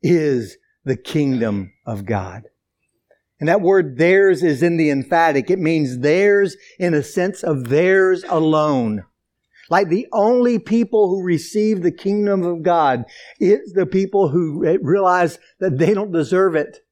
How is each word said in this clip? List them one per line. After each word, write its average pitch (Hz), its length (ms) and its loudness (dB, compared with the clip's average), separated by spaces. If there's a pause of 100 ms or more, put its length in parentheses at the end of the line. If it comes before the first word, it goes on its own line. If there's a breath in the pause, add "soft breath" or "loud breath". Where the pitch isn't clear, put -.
is 139 540 0 (300)
the 131 100 -2
kingdom 113 760 -4 (120)
of 101 200 -8
God." 98 380 -6 (960)
And 147 100 -2
that 202 120 2
word 170 360 0
"theirs" 180 460 4
is 147 180 0
in 170 160 0
the 156 120 2
emphatic. 147 600 0
It 190 100 0
means 156 400 -2
theirs 196 560 2 (220 soft breath)
in 175 160 -2
a 147 100 0
sense 185 400 -4
of 135 260 -4
theirs 185 600 2
alone. 151 760 0 (640 soft breath)
Like, 175 200 2
the 190 220 -2
only 240 460 2
people 214 520 0
who 190 120 -2
receive 185 600 -2
the 170 100 0
kingdom 196 520 -2
of 170 200 -4
God 147 420 2 (340 loud breath)
is 208 340 0
the 185 120 2
people 190 440 0
who 160 360 -2 (160)
realize 180 560 0 (220 soft breath)
that 175 180 -2
they 170 160 2
don't 202 180 -4
deserve 175 440 0
it - 240 -4 (120)